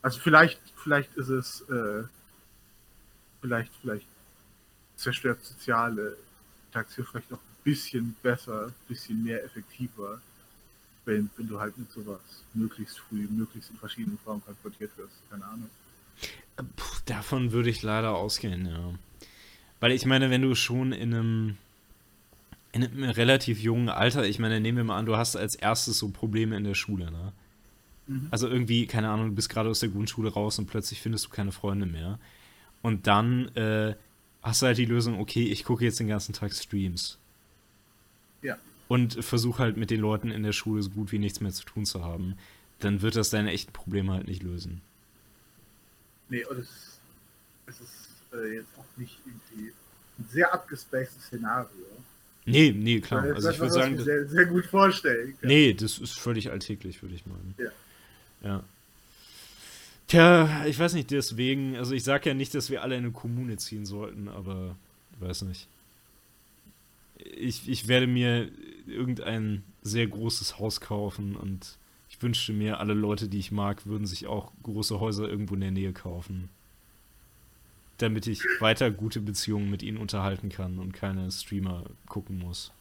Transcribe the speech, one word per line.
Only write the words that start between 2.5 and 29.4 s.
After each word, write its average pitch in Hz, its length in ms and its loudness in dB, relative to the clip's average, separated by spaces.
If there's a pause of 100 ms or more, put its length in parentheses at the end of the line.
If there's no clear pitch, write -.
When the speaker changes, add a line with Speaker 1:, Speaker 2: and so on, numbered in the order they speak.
Speaker 1:
vielleicht, 120 300 -2 (100)
vielleicht 107 260 -6 (880)
zerstört 123 480 -2
soziale 113 720 -2 (500)
Interaktion - 420 -6
vielleicht - 220 -10
noch 120 80 -12
ein - 240 -20
bisschen 120 580 -2
besser, 120 460 -2
ein 123 60 -14 (140)
bisschen 113 360 -6
mehr 113 200 -4
effektiver, 107 760 -12 (840)
wenn, 104 320 0
wenn 117 100 -8
du 104 120 -8
halt 107 180 -6
mit 120 140 -14
sowas 104 280 -12 (340)
möglichst 110 460 -4
früh, 104 300 -6
möglichst 110 420 -6
in 110 60 -18
verschiedenen 104 460 -8
Formen 107 220 -10
konfrontiert 208 520 -14
wirst. 101 160 -16 (160)
Keine 196 160 -12
Ahnung. 220 240 -12 (880)
Speaker 2:
Puh, - 480 -10
davon 120 460 -2
würde 120 180 2
ich 110 120 -2
leider 110 340 0
ausgehen, 92 520 -2
ja. 85 260 -6 (880)
Weil 120 140 4
ich 131 120 0
meine, 131 240 6
wenn 127 120 4
du 131 140 4
schon 127 360 0
in 117 220 -2
einem, 113 440 2 (1160)
in 120 100 2
einem 127 260 -4
relativ 120 500 4
jungen 117 300 2
Alter, 123 380 2
ich 104 100 0
meine, 110 220 0
nehmen 113 180 2
wir 120 60 2
mal 107 160 0
an, 110 60 -2
du 110 100 2
hast 117 220 0
als 101 180 -2
erstes 110 420 0
so 104 120 -2
Probleme 110 480 0
in 101 80 -2
der 98 100 -2
Schule, 92 340 -4
ne? 87 220 -8 (760)
Speaker 1:
Mhm. 135 220 -4
Speaker 2:
Also 120 200 0
irgendwie, 120 360 4
keine 110 240 0
Ahnung, 110 200 0
du 101 60 -2
bist 107 140 -2